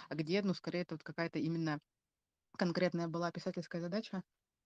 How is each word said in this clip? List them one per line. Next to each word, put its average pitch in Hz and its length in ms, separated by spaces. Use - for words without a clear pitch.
а 165 60
где, 160 280
ну, 190 120
скорее 175 280
это 170 120
вот 156 80
какая-то 165 360
именно 160 400
конкретная 175 520
была 170 220
писательская 175 500
задача. 185 420